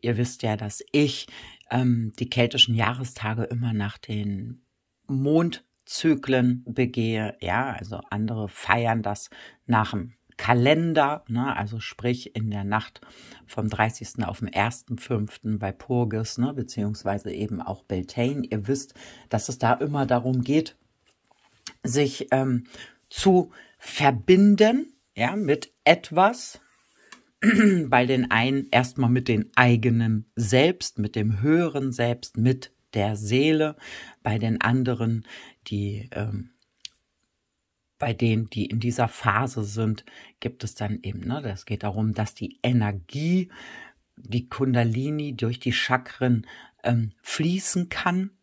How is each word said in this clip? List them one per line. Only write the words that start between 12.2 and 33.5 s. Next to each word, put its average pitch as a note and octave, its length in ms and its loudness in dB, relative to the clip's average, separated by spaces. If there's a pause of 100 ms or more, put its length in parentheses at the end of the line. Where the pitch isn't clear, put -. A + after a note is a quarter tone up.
in A2 160 -4
der G#2 140 -4
Nacht G#2 360 -4 (460)
vom G#2+ 220 -6
dreißigsten A2+ 560 -2
auf G2 160 -8
den A2 80 -6
ersten A#2 500 -4
fünften G#2+ 600 -4
bei G2 140 -4
Purgis, A2 680 -2
ne, B2+ 160 0
beziehungsweise G#2 760 -4
eben G2+ 300 -6
auch F#2+ 240 -10
Beltane. A#2+ 600 -4
Ihr G#2 200 -4
wisst, C#3 280 -4 (340)
dass - 200 -4
es B2 100 -8
da A#2+ 160 4
immer C#3+ 320 -2
darum B2+ 360 0
geht, D3 340 0 (1040)
sich, C#3 480 0
ähm, C3 340 2 (440)
zu F3+ 420 4 (280)
verbinden, G3+ 1120 4 (220)
ja, C3 220 -2
mit D#3+ 360 -2 (120)
etwas. F3 760 2 (840)
<clears throat> G3+ 460 4
Bei B2 180 4
den C3 240 2
einen C3+ 400 2
erstmal B2 400 2
mit B2 180 2
den G#2+ 280 2
eigenen A#2 800 4
Selbst, B2+ 600 2
mit G#2 180 -2
dem G#2+ 260 0
höheren C#3+ 500 2
Selbst, A#2+ 440 -2
mit B2+ 360 0 (220)
der G#2 220 0
Seele. D3+ 600 2 (460)